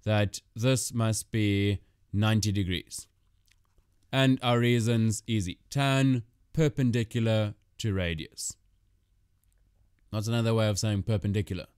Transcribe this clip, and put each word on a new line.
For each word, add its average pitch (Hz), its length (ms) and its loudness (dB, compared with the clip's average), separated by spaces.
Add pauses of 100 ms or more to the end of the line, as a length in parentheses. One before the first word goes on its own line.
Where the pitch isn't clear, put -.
that 104 360 0 (160)
this 123 380 0
must 110 360 -2
be 101 500 2 (320)
ninety 107 380 2
degrees. 92 560 -4 (1040)
And 135 320 4
our 120 160 2
reason's 117 680 2
easy. 101 320 -2 (100)
Tan 135 540 2 (300)
perpendicular 113 1000 0 (240)
to 110 140 -4
radius. 87 640 -6 (1500)
That's 107 180 -4
another 117 260 2
way 110 140 2
of 104 100 0
saying 104 240 0
perpendicular. 98 640 -2 (100)